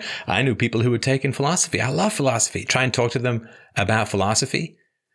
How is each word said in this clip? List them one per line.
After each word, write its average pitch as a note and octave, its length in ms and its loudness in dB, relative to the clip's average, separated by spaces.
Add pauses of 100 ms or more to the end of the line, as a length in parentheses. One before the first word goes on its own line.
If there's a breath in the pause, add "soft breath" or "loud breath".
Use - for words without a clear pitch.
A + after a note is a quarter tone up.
(280 loud breath)
I F#2+ 140 2
knew C3 140 2
people A2+ 260 0
who B2 100 4
were A#2 60 2
taking C3 340 0
philosophy. D3 480 0
I A#2 100 0
love F3+ 220 0
philosophy. B2+ 540 0
Try B2+ 180 2
and B2 100 0
talk A#2+ 180 2
to C3 80 -2
them A#2 280 -2 (300 loud breath)
about G#2+ 320 2
philosophy G#2+ 680 0 (380)